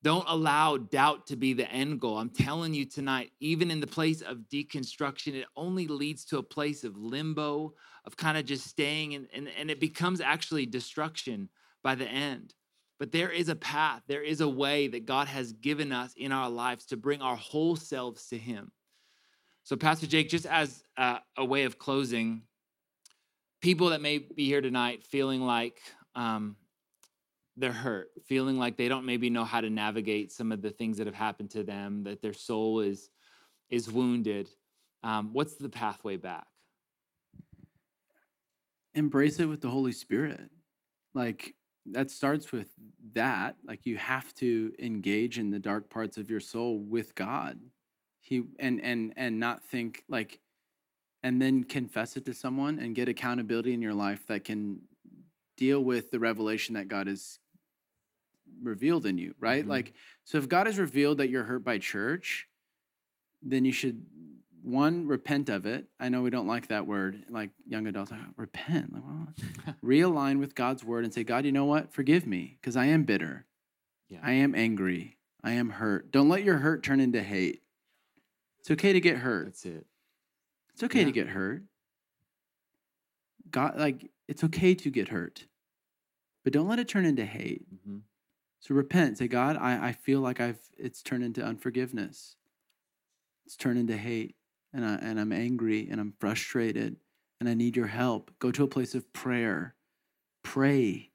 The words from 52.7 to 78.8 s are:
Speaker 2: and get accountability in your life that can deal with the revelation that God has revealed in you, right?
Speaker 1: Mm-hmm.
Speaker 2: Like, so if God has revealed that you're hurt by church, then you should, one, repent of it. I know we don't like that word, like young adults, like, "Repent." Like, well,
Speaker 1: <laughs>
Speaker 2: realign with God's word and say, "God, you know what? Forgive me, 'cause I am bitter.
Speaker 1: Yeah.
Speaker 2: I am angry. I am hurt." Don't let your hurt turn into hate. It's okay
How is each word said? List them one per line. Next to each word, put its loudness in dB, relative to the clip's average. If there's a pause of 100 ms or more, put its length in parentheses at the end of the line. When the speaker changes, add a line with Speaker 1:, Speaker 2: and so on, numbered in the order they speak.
Speaker 2:
and -4
get 0
accountability 0
in -2
your -2
life -2
that -2
can -4 (800)
deal 4
with 0
the -2
revelation 0
that -6
God -4
has -6 (1200)
revealed 0
in 2
you, -6
right? 2
Speaker 1:
Mm-hmm. -4
Speaker 2:
Like, -2 (320)
so -2
if -2
God 6
has 0
revealed 4
that 2
you're 0
hurt -4
by 0
church, -4 (960)
then 2
you 4
should, -4 (560)
one, 2
repent 0
of -2
it. -4 (160)
I -4
know 2
we 2
don't -2
like -2
that -2
word, -2
like -8 (180)
young -4
adults, -6
like, -10 (180)
"Repent." -4
Like, -10
well, -8 (500)
Speaker 1:
<laughs> -16
Speaker 2:
realign 4
with -2
God's -2
word -2
and -4
say, -2
"God, 0
you 2
know 4
what? 2
Forgive 4
me, -4
'cause -4
I 4
am 8
bitter. 0 (640)
Speaker 1:
Yeah. -16
Speaker 2:
I 2
am 6
angry. 2 (240)
I -4
am 2
hurt." 0
Don't 8
let 4
your 8
hurt 2
turn 4
into 4
hate. 0 (1000)
It's -6
okay 6